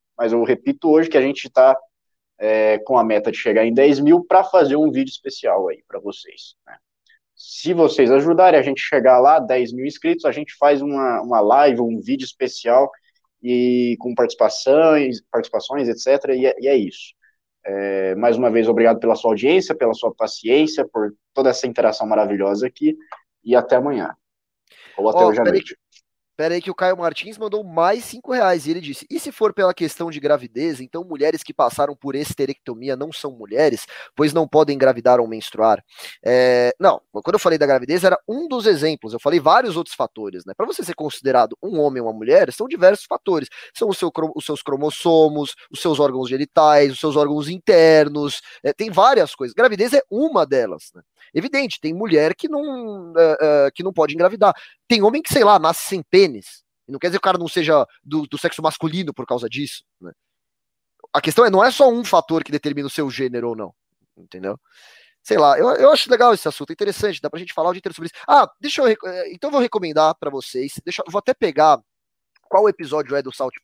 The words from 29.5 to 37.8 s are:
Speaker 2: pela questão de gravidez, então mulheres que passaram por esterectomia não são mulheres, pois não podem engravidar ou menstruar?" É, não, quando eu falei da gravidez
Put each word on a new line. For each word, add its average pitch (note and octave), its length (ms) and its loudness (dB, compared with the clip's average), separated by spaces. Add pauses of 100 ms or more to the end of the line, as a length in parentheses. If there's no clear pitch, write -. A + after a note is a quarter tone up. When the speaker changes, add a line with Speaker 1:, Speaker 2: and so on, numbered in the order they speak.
Speaker 2:
pela F#3 220 0
questão E3+ 360 -8
de D3 100 -14
gravidez, C#3 600 -4
então E3 240 -12
mulheres D#3+ 380 -4
que - 100 -16
passaram C#3+ 440 -2
por C#3 180 -10
esterectomia C3 800 -8
não D3+ 160 -12
são C#3+ 200 -12
mulheres, A2+ 540 -2 (280)
pois D3 200 0
não D#3 140 0
podem D3 260 2
engravidar B2+ 460 2
ou A#2 60 -2
menstruar?" A2 560 -2 (420)
É, B2 540 2
não, F3 220 2 (100)
quando D#3 240 -4
eu A3 40 0
falei E3 200 0
da D3 80 2
gravidez C#3 380 0